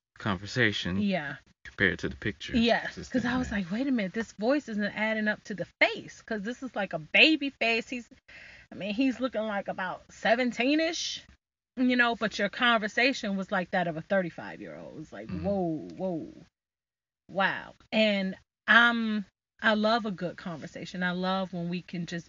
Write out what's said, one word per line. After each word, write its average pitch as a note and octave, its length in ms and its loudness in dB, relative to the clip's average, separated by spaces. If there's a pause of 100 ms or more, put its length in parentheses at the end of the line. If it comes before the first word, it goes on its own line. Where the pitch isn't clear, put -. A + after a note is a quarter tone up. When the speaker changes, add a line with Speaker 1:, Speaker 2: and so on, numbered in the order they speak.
(180)
Speaker 1:
Conversation G2+ 840 0
Speaker 2:
Yeah. D3+ 360 0 (280)
Speaker 1:
compared F2 360 2
to - 80 -2
the - 80 -8
picture. - 400 -4
Speaker 2:
Yes, A3+ 400 2
Speaker 1:
Just - 160 -10
Speaker 2:
'cause A#3+ 120 0
I B3 100 0
Speaker 1:
in B3+ 40 0
Speaker 2:
was B3+ 120 -4
Speaker 1:
there. G#3 100 -2
Speaker 2:
like, E3 100 -4
"Wait A#3+ 160 -2
a C#4+ 60 0
minute, G3+ 200 0
this A3 200 -6
voice C4 360 0
isn't G#3 160 -2 (120)
adding G#3+ 320 0
up G3+ 160 -4
to G#3+ 100 -8
the E3+ 120 -6 (140)
face, F#4+ 420 0
'cause G#3+ 200 -6
this A#3 200 -8
is, C4 140 -8
like, G3 160 -4
a E3 60 -2
baby C#4 520 6
face." A3+ 380 0
He's, B3 200 -10 (640)
I - 20 -16
mean, G3+ 200 -4
he's B3+ 260 2
looking, A#3 220 -2
like, G#3 260 -2
about - 440 -6
seventeen-ish, B3+ 1120 0 (540)
you B3+ 200 4
know, A#3+ 200 4
but G#3 220 -2
your G3+ 120 0
conversation A#3 840 2
was F#3+ 140 -6
like F#3 200 -2
that F3+ 180 0
of D3+ 80 -4
a D#3+ 60 -8
thirty-five-year-old. G2+ 960 -4
It's G#2 120 -16
like, G#2 160 -12
Speaker 1:
Mm-hmm. E3+ 160 -6
Speaker 2:
"Whoa, F#3 520 -2
whoa, F3 480 -6 (840)
wow." D#3 440 -2 (160)
And F#3 460 2 (300)
I'm, A3+ 580 6 (380)
I A3 120 4
love G#3+ 300 4
a A3 60 -4
good F3 260 -6
conversation. F3 680 -8
I F3+ 100 2
love F#3 420 -2
when E3+ 160 -4
we F3+ 120 -4
can F3 220 -6
just E3+ 240 -8